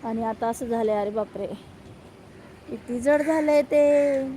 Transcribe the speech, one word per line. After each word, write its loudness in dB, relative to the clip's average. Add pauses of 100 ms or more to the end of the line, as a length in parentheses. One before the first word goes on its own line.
आणि -6
आता -4
असं -6
झालंय, -2
अरे -4
बापरे, -6 (1200)
किती -8
जड 2
झालंय 2
ते 4 (200)